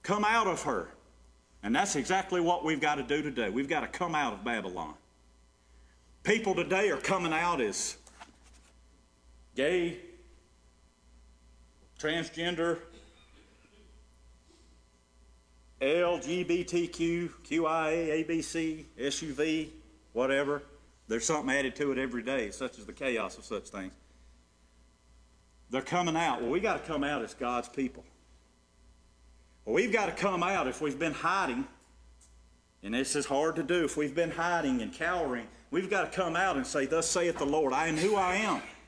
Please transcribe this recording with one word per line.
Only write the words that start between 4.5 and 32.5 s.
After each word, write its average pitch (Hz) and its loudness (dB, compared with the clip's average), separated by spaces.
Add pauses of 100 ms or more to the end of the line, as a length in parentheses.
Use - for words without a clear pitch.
People 214 2
today 180 2
are 147 0
coming 175 0
out 156 0
as - -2 (1600)
gay, 170 0 (2000)
transgender, 165 -2 (3000)
L 170 2
G 165 -2
B 175 2
T 175 0
Q, 170 0 (100)
Q 160 0
I 160 2
A, 165 0
A 160 2
B 160 0
C, 156 -4 (120)
S 139 -2
U 156 -6
V, 156 0 (400)
whatever. 139 2 (460)
There's 113 0
something 143 2
added 135 2
to 143 0
it 127 0
every 123 -2
day, 120 -2
such 127 -8
as 104 -16
the 104 -14
chaos 117 -2
of - -20
such 101 -8
things. 95 -10 (1800)
They're 131 0
coming 165 0
out. 143 2
Well, 120 0
we 170 2
gotta 190 0
come 147 -2
out 143 -2
as 107 -8
God's 120 -2
people. - -4 (1600)
Well, 107 -2
we've 202 4
gotta 202 2
come 180 0
out 175 2
if - -4
we've 143 -2
been 156 0
hiding, 151 0 (1160)